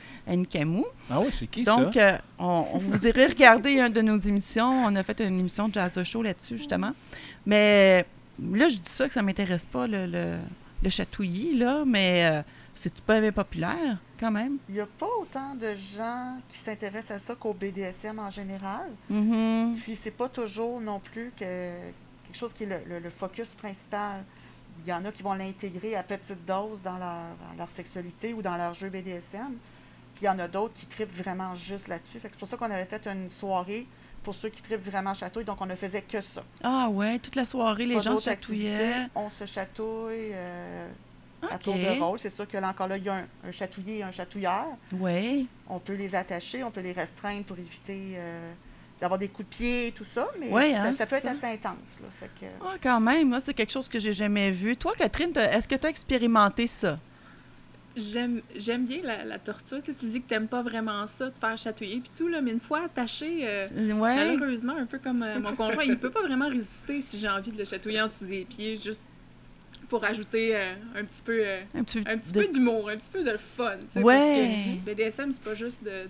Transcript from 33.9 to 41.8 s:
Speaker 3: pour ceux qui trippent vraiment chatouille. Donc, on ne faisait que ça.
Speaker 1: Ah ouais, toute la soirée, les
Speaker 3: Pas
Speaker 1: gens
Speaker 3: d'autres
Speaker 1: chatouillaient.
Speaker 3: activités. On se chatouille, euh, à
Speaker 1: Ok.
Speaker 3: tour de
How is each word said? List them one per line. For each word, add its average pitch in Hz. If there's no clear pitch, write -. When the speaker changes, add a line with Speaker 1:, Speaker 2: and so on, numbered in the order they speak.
Speaker 3:
pour 208
ceux 220
qui -
trippent 208
vraiment 196
chatouille. 196
Donc, 196
on 190
ne 185
faisait 196
que 208
ça. -
Speaker 1:
Ah 254
ouais, 214
toute -
la 262
soirée, 226
les 240
Speaker 3:
Pas 214
Speaker 1:
gens 214
Speaker 3:
d'autres -
Speaker 1:
chatouillaient. 208
Speaker 3:
activités. 240
On 208
se 208
chatouille, 220
euh, 175
à -
Speaker 1:
Ok. 185
Speaker 3:
tour 196
de 196